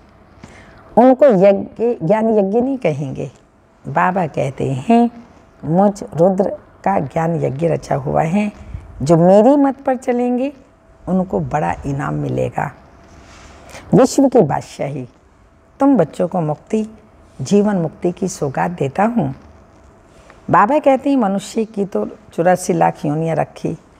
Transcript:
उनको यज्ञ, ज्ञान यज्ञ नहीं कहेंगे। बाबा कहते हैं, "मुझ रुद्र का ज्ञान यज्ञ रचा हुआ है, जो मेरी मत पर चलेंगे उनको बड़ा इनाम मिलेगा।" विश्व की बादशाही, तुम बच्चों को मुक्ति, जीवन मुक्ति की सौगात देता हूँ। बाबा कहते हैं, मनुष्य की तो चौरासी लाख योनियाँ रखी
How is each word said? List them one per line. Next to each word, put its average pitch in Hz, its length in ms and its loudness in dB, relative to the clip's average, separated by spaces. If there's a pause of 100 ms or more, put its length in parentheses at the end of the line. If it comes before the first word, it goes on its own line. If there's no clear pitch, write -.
(960)
उनको 254 280 6
यज्ञ, 202 840 2
ज्ञान 220 300 2
यज्ञ 202 240 0
नहीं 262 160 -4
कहेंगे। 143 540 -6 (560)
बाबा 175 400 -2
कहते 135 460 -4
हैं, 233 360 2 (560)
"मुझ 196 380 0 (100)
रुद्र 185 360 2 (340)
का 196 160 0
ज्ञान 165 360 -4
यज्ञ 143 320 -4
रचा 147 280 -2
हुआ 147 280 -2
है, 208 280 -2 (500)
जो 160 160 4
मेरी 208 380 6
मत 277 260 2
पर 262 140 -2
चलेंगे 247 580 -4 (560)
उनको 185 300 -2
बड़ा 156 360 -4 (100)
इनाम 143 280 -4
मिलेगा।" 127 580 -4 (1200)
विश्व 254 360 4
की 240 120 4
बादशाही, 143 680 -4 (680)
तुम 277 180 4
बच्चों 175 300 0
को 180 140 -4
मुक्ति, 214 460 -4 (540)
जीवन 202 340 2
मुक्ति 175 360 -4
की 185 160 -6
सौगात 147 440 -4
देता 160 320 -2
हूँ। 214 320 -2 (1120)
बाबा 208 300 4
कहते 269 300 2
हैं, 277 80 2
मनुष्य 202 480 -2
की 202 200 -6
तो 208 200 -6
चौरासी 180 680 -2
लाख 165 320 0
योनियाँ 160 300 -2
रखी 151 420 -6 (220)